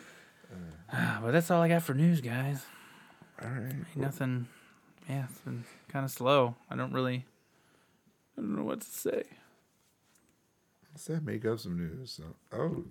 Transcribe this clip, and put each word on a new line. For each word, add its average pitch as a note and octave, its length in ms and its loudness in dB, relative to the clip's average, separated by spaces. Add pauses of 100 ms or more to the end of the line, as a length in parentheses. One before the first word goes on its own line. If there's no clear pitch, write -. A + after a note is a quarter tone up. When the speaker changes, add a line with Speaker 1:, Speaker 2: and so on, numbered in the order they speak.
(920)
Speaker 1:
<sighs> A#2 300 0
But A#2 100 0
that's E3+ 200 4
all E3+ 100 6
I E3+ 80 6
got E3+ 140 6
for C#3 100 0
news, D#3+ 280 6
guys. C3 440 -2 (760)
Speaker 2:
All A2+ 80 -6
right. B2+ 240 -4
Speaker 1:
Ain't D3+ 240 -8
nothing. C3 500 0 (600)
Yeah, C3+ 220 -2
it's B2+ 100 -16
been B2 240 -8 (280)
kinda C3+ 180 -2
slow. B2 460 4 (140)
I C3+ 60 -4
don't B2+ 180 -2
really, B2+ 320 0 (1120)
I - 40 -6
don't G#3 140 -4
know - 80 -4
what - 180 -4
to - 60 -14
say. - 360 -2 (1700)
Speaker 2:
Let's D3+ 120 -18
say D#3+ 200 -4
make A2 220 -4
up A2 140 2
some F2+ 180 -4
news. E2 340 -6
So, D#2 120 -12 (280)
oh, B2+ 160 -2 (240)